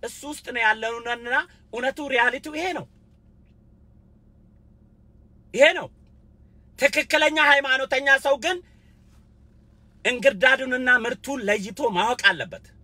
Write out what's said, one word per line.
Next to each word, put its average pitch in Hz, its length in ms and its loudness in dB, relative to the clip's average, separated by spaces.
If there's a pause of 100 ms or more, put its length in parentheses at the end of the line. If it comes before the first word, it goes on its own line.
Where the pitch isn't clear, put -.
እሱ - 240 -14
ውስጥ 294 200 -14
ነው 247 140 -4
ያለውና 233 720 -2 (320)
እውነቱ 262 400 -6
ሪያሊቲው 262 480 -2
ይሄ 339 160 -4
ነው። 247 140 -8 (2750)
ይሄ 262 200 8
ነው። 294 140 -8 (920)
ትክክለኛ 302 680 0
ሃይማኖተኛ 277 600 2 (120)
ሰው 277 180 0
ግን 359 200 -4 (1500)
እንግርዳዱንና 254 920 2
ምርቱን 247 460 -4
ለይቶ 208 360 -4 (100)
ማወቅ 214 360 -2
አለበት። 156 400 -2 (180)